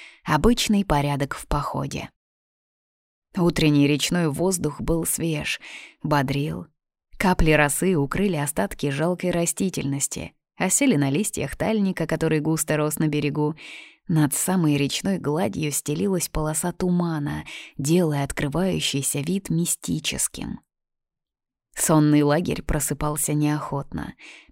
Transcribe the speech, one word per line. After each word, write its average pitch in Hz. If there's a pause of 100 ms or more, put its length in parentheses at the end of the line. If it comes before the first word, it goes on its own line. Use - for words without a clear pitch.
(240)
Обычный 202
порядок 143
в -
походе. 139 (1300)
Утренний 160
речной 160
воздух 160
был 165
свеж, 156 (400)
бодрил. 151 (500)
Капли 180
росы 151
укрыли 165
остатки 147
жалкой 175
растительности, 160 (240)
осели 202
на 139
листьях 143
тальника, 196
который 160
густо 156
рос 151
на 160
берегу. 147 (520)
Над 156
самой 165
речной 156
гладью 156
стелилась 170
полоса 156
тумана, 165 (320)
делая 151
открывающийся 147
вид 180
мистическим. - (1120)
Сонный 151
лагерь 147
просыпался 151
неохотно. 147 (360)